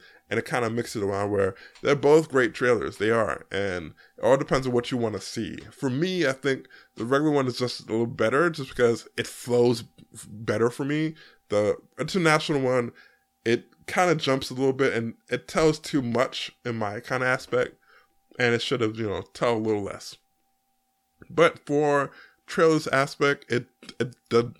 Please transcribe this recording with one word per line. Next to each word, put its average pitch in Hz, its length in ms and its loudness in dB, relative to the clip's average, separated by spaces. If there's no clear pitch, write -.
and 107 80 0
it 113 80 -2
kinda 123 240 -2
mixes 117 320 -4
it 98 40 0
around 101 260 -2
where 98 240 0
they're 143 140 2
both 151 340 4
great 127 240 2
trailers. 117 440 0
They 107 120 0
are, 107 400 -2
and 90 460 -6
it - 60 -10
all 127 140 6
depends 139 300 -2
on 123 60 -4
what 120 180 0
you 131 60 -4
wanna 107 240 -4
see. - 360 -10
For - 180 -6
me, 170 380 -2
I 135 60 -2
think 135 340 -4
the 110 100 -6
regular 139 260 2
one 139 160 2
is 123 100 -4
just 123 220 -4
a - 120 -10
little 113 140 0
better, 117 440 2
just 156 200 -8
because 117 380 0
it 113 80 -4
flows 120 600 2
better 110 420 0
for 135 160 -6
me. 156 300 -2
The 104 280 0
international 160 640 0
one, 127 320 0
it 117 180 2
kinda 175 280 2
jumps 135 340 -2
a 131 40 -8
little 131 200 0
bit, 131 180 2
and 117 240 -4
it 120 180 -4
tells 156 320 2
too - 220 -2
much 120 500 -2
in 120 100 -4
my 107 240 -4
kinda 127 260 -4
aspect, 127 500 0
and 120 160 2
it 117 80 0
should 120 200 0
have, 110 160 0
you 113 100 -4
know, 92 140 -4
tell 117 220 0
a - 20 0
little 107 240 0
less. - 360 -12
But 165 360 2
for 143 460 0
trailers 160 400 2
aspect, 143 600 0
it, 120 180 -2
it 120 160 -4
did 120 320 2